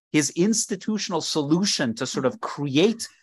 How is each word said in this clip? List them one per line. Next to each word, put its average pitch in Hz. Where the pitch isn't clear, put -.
his 151
institutional 202
solution 151
to 131
sort 135
of 123
create 147